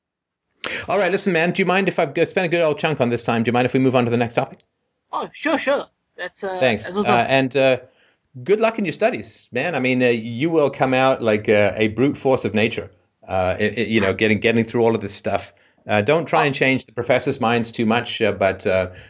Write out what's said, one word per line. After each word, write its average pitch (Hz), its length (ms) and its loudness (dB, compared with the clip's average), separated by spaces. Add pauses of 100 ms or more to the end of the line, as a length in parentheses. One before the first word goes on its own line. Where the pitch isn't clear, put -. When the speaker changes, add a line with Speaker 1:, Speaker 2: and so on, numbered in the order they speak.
(880)
Speaker 1:
All 185 100 0
right, 180 120 2
listen, 190 220 0
man, 170 200 2
do 196 80 -2
you 180 60 2
mind 180 220 2
if - 100 0
I've 151 160 0
g-, 165 100 2
spent 185 220 0
a - 20 -6
good 170 140 0
old 151 160 2
chunk 156 220 0
on 120 100 2
this 117 120 -2
time? 117 200 0
Do 113 60 0
you 113 40 2
mind 127 140 2
if - 80 -2
we 131 60 2
move 131 160 2
on 120 80 4
to 120 60 -2
the 120 60 2
next 117 180 -2
topic? - 260 -4 (520)
Speaker 2:
Oh, 254 200 -6
sure, 294 260 -2
sure. 262 280 -2 (300)
That's, 180 280 -12
uh, 185 160 -6
Speaker 1:
Thanks. 220 280 0
Speaker 2:
that 180 80 -8
was 202 100 -2
Speaker 1:
Uh, 117 60 2
Speaker 2:
a - 100 4
Speaker 1:
and, 131 340 0
uh, 131 220 4 (640)
good 202 160 0
luck 220 180 0
in 208 60 -2
your 156 80 -2
studies, - 600 -4
man. 151 220 -2
I 131 60 -2
mean, 127 220 2
uh, 123 60 6
you 120 420 -2
will 147 200 2
come 131 240 0
out 131 280 2
like, 107 260 0
uh, 104 280 4
a 110 120 2
brute 135 280 0
force 131 280 0
of 101 100 -4
nature, 113 360 -2 (360)
uh, 92 320 -2
i-, 104 180 -2
i-, 120 100 -2
you 110 140 2
know, 95 140 2
getting, 107 240 2
getting 113 260 2
through 117 200 -2
all 113 100 4
of 104 60 -2
this 98 140 -8
stuff. - 380 -6 (360)
Uh, 104 120 2
don't 143 260 2
try 160 200 2
and 139 80 -2
change 131 320 0
the - 60 -20
professors' 127 480 0
minds 117 320 0
too 117 120 -2
much, 117 380 -2
uh, 104 80 2
but, 95 360 0
uh, 92 220 0 (220)